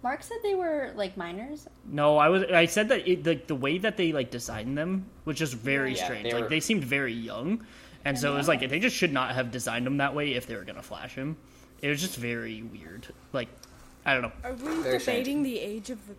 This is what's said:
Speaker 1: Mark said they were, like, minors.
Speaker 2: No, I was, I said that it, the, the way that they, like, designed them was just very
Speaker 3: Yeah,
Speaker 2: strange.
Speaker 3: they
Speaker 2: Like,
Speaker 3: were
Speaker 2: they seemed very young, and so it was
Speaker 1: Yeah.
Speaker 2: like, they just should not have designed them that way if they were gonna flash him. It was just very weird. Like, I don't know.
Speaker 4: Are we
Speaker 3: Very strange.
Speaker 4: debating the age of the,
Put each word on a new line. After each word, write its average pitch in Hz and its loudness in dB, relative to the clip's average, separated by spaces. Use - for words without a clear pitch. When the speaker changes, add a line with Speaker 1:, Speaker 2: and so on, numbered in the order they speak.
Speaker 1:
Mark 254 -4
said 466 -10
they 403 2
were, 311 0
like, 190 -4
minors. 196 -8
Speaker 2:
No, 147 6
I 147 8
was, 190 6
I 170 8
said 214 2
that 196 4
it, 170 4
the, 160 4
the 147 -2
way 139 2
that 214 0
they, 165 2
like, 131 0
designed 117 -4
them 185 -2
was 156 -2
just 143 0
very 135 0
Speaker 3:
Yeah, 110 -2
Speaker 2:
strange. 110 -4
Speaker 3:
they 117 0
Speaker 2:
Like, 120 2
Speaker 3:
were 107 -2
Speaker 2:
they 156 2
seemed 175 0
very 131 0
young, 117 -4
and 139 0
so 143 2
it - 2
was 143 2
Speaker 1:
Yeah. 170 6
Speaker 2:
like, 127 0
they 147 2
just 226 2
should 170 2
not 127 0
have 123 0
designed 120 -2
them 139 0
that 139 2
way 147 0
if 120 -2
they 113 -8
were 101 -8
gonna 95 -12
flash - -10
him. 147 -6
It 143 0
was 147 0
just 185 -4
very 117 -6
weird. 95 -14
Like, 123 -4
I 139 4
don't 127 4
know. 117 -4
Speaker 4:
Are 254 -6
we 247 -8
Speaker 3:
Very 254 2
strange. 247 0
Speaker 4:
debating 285 0
the 247 -2
age 208 -8
of 233 -8
the, 202 -16